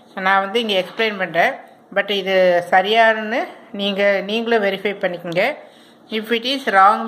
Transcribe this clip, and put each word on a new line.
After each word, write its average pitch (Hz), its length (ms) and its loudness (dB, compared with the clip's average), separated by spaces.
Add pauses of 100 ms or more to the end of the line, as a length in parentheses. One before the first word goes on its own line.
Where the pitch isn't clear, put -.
(160)
நான் 196 260 2
வந்து 196 180 -4
இங்க 214 160 -2
explain 208 420 -2
பண்றேன். 180 340 0 (400)
But 196 180 -2
இது 190 240 -2 (300)
சரியானு 220 760 2 (320)
நீங்க, 202 300 -4 (200)
நீங்களும் 226 420 0
verify 196 320 -2
பண்ணிக்கோங்க. 180 480 -4 (640)
If 220 220 -6
it 233 120 0
is 269 220 -4
wrong 202 420 6